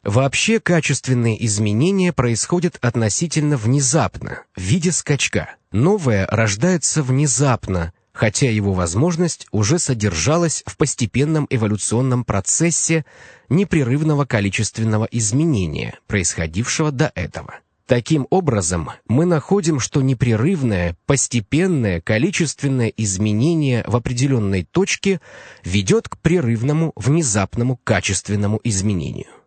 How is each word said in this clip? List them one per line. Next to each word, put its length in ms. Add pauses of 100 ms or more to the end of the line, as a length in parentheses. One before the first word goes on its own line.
Вообще, 600
качественные 840
изменения 680
происходят 680
относительно 760
внезапно, 880 (120)
в 60
виде 320
скачка. 640 (160)
Новое 520
рождается 800
внезапно, 880 (220)
хотя 360
его 220
возможность 800
уже 260
содержалась 880
в 120
постепенном 720
эволюционном 760
процессе 800 (460)
непрерывного 760
количественного 880
изменения, 960
происходившего 840
до 200
этого. 420 (300)
Таким 440
образом, 640 (180)
мы 160
находим, 560
что 200
непрерывное, 960 (120)
постепенное 920
количественное 960
изменение 880
в 120
определенной 680
точке 560 (460)
ведет 420
к 120
прерывному, 760
внезапному 880
качественному 800
изменению. 640 (200)